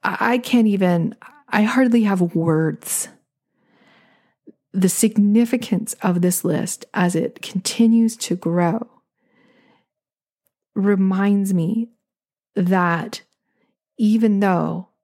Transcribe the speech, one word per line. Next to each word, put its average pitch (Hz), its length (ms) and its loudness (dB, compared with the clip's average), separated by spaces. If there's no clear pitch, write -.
I, 196 160 -4
I 240 200 0
can't 240 280 2
even, 180 480 0
I 208 160 0
hardly 240 400 2
have 185 320 0
words. 160 720 -2
The 190 160 2
significance 220 1120 0
of 180 200 0
this 180 220 0
list - 400 -4
as 180 220 0
it - 260 -4
continues 226 760 0
to - 180 -6
grow 175 540 -2
reminds 196 760 0
me 202 360 -2
that 175 680 -2
even 214 440 2
though 175 480 -2